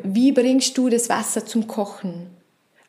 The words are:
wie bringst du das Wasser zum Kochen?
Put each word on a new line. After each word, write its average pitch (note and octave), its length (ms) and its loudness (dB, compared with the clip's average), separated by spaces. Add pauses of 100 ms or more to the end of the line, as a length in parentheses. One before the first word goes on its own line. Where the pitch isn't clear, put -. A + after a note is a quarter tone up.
wie A#3 280 4
bringst C4 460 2
du B3+ 120 2
das A#3 200 0
Wasser A3 360 -2
zum A3 220 -2
Kochen? F3+ 600 -8 (600)